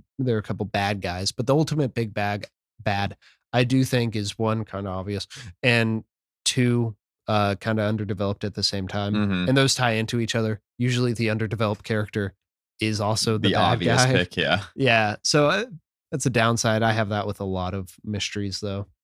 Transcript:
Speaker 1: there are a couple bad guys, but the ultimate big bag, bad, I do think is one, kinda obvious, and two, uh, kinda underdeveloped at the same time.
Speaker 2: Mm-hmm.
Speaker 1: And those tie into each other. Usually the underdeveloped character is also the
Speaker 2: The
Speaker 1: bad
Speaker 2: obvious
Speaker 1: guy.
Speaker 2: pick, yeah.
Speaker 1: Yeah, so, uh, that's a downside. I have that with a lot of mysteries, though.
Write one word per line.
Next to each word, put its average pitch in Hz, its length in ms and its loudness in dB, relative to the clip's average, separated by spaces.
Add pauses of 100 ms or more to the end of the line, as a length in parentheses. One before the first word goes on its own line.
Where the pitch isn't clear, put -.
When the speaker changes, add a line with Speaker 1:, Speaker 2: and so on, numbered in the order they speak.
(180)
Speaker 1:
there 127 180 0
are - 20 0
a 101 40 -2
couple 104 220 -6
bad 101 380 -2
guys, 92 300 -4
but 113 140 -6
the 135 80 4
ultimate 151 380 0
big 110 220 -4
bag, 104 320 -2 (340)
bad, 101 340 -2 (380)
I 123 120 4
do 131 200 2
think 117 320 0
is 101 220 -6
one, 110 260 0
kinda 98 240 -10
obvious, 95 380 -6 (360)
and 113 420 4 (420)
two, 120 500 0 (320)
uh, 101 280 2
kinda 110 260 -2
underdeveloped 104 640 -2
at 101 100 -6
the 101 80 -6
same 95 260 -2
time. 101 240 -2
Speaker 2:
Mm-hmm. 98 360 0
Speaker 1:
And 131 100 4
those 135 160 4
tie 123 200 0
into 110 240 -2
each 113 160 -2
other. 110 280 -2 (160)
Usually 123 340 0
the 113 160 0
underdeveloped 107 560 -2
character 104 480 -2 (480)
is 110 220 0
also 110 340 0
the 101 140 2
Speaker 2:
The 87 40 0
Speaker 1:
bad 98 180 4
Speaker 2:
obvious 120 340 4
Speaker 1:
guy. 131 60 2
Speaker 2:
pick, 90 260 2
yeah. 85 260 2 (100)
Speaker 1:
Yeah, 113 500 2
so, 147 260 4
uh, 202 160 -2 (440)
that's 143 140 -6
a 131 60 2
downside. 113 520 2
I 113 100 4
have 107 180 0
that 104 160 -2
with 101 140 -6
a 101 40 -6
lot 92 300 -4
of 95 280 -10
mysteries, 101 580 -6
though. 98 260 -6 (180)